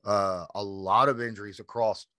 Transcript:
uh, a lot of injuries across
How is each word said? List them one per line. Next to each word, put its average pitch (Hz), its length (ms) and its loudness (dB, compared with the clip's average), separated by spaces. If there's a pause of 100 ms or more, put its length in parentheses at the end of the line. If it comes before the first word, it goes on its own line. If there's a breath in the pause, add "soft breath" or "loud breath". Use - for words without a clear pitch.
uh, 98 480 0
a 101 100 -6
lot 98 460 4
of 120 100 -2
injuries 104 400 -8
across 110 460 -2 (140)